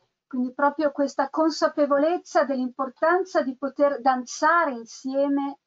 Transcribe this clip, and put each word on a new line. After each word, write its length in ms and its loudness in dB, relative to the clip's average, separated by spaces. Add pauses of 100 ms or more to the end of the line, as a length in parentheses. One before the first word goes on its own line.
(260)
Quindi 260 -4
proprio 380 0
questa 400 -4
consapevolezza 1120 0
dell'importanza 1000 -2
di 140 -6
poter 440 0
danzare 720 2
insieme 960 -4